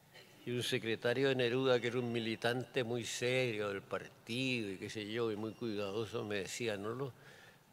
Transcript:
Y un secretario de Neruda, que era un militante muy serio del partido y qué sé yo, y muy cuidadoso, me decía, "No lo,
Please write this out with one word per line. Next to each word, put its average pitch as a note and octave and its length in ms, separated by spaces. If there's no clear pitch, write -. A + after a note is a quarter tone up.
Y B2 60
un B2 140
secretario A#2+ 640
de C3+ 80
Neruda, B2+ 440
que A2+ 60
era A#2+ 140
un A#2+ 100
militante A#2 720
muy A#2 220
serio B2 640
del G2 140
partido A2+ 880
y F#2 80
qué G2+ 120
sé G#2 180
yo, A2+ 220
y G#2 60
muy G#2+ 160
cuidadoso, G#2+ 720
me G#2 120
decía, G#2 400
"No G2 180
lo, C3 180